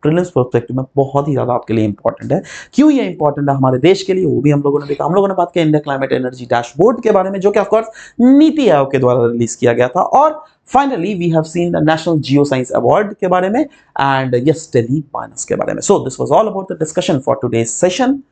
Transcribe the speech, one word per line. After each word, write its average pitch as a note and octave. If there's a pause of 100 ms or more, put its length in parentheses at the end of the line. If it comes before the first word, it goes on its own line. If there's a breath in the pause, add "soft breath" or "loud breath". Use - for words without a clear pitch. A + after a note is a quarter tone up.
प्रीलिम्स E3+
पर्सपेक्टिव B2
में C3 (120)
बहुत C#3
ही D3+
ज्यादा B2
आपके A#2
लिए A2
इंपॉर्टेंट A2
है। F3+ (320 loud breath)
क्यों D4+
ये C4
इंपॉर्टेंट D3+
है C#3
हमारे C3
देश F3+
के F#3+
लिए, F#3
वो B2
भी C#3+
हम C#3+
लोगों C#3+
ने C#3+
देखा। C#3+
हम D#3
लोगों G3
ने F#3+
बात F3
किया E3+
इंडिया D3+
क्लाइमेट C#3
एनर्जी B2+
डैशबोर्ड C#3
के A3
बारे F#3+
में, G3
जो G3
कि G#3
of G3
course A3 (340 loud breath)
नीति C#4
आयोग C#3
के C3+
द्वारा B2
रिलीज A#2
किया A#2+
गया A#2+
था। F3
और D4+ (300 loud breath)
finally, A#3+
we F3
have D#3
seen F3
the E3
National D#3+
Geoscience C#3 (100)
Award F3+
के F#3+
बारे F#3
में B3 (360 soft breath)
and C3 (100)
yes, D3+ (140)
Telemanas A#2
के G2+
बारे -
में। A2
So, G3
this B2+
was C3
all G#3
about F#3+
the E3+
discussion D#3
for C3+
today's A#2
session। C4 (160)